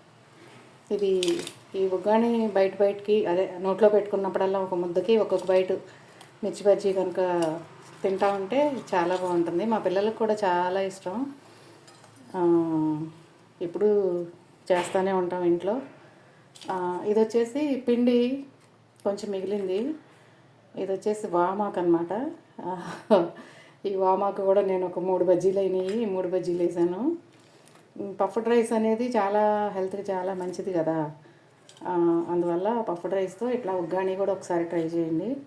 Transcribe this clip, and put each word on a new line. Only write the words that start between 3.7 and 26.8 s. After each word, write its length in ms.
పెట్టుకున్నప్పుడల్లా 680
ఒక 140
ముద్దకి 440
ఒక్కొక్క 280
బైట్ 260
మిర్చి 200
బజ్జీ 300
కనుక 260
తింటా 280
ఉంటే 460
చాలా 220
బాగుంటుంది. 500
మా 120
పిల్లలకు 400
కూడా 160
చాలా 480
ఇష్టం. 520
ఆ, 60
ఎప్పుడూ 640
చేస్తానే 400
ఉంటాం 320
ఇంట్లో. 380
ఆ, 340
ఇది 140
వచ్చేసి 560
పిండి 580
కొంచెం 280
మిగిలింది. 480
ఇది 160
వచ్చేసి 360
వామాకు 520
అన్నమాట. 500
ఆ, 300
ఈ 100
వామాకు 460
కూడా 200
నేను 240
ఒక 140
మూడు 240
బజ్జీలు 360
అయినాయి, 420
ఈ 40
మూడు 220
బజ్జీలు 360
వేసాను. 540